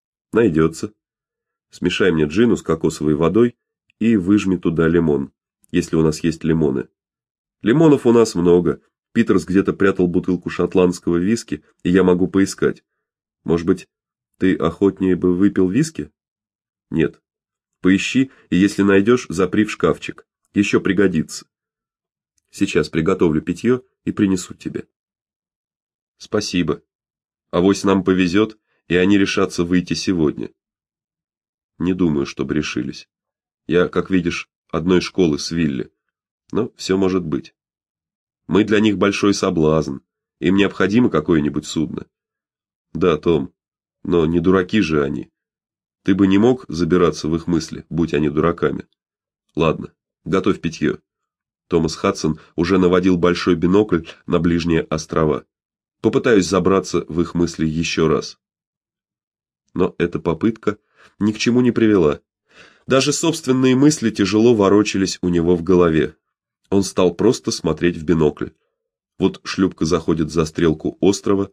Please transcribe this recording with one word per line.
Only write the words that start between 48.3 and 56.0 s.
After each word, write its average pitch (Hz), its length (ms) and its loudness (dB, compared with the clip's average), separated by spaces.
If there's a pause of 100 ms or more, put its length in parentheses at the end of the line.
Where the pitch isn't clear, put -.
дураками. 78 560 -2 (680)
Ладно, 78 380 -2 (320)
готовь 92 360 -2
питьё. 78 380 -4 (680)
Томас 82 280 -2
Хадсон 85 440 -4 (160)
уже 87 220 0
наводил 92 400 2
большой 87 360 0
бинокль 90 520 0 (200)
на 85 120 -2
ближние 82 440 0
острова. 80 640 -4 (560)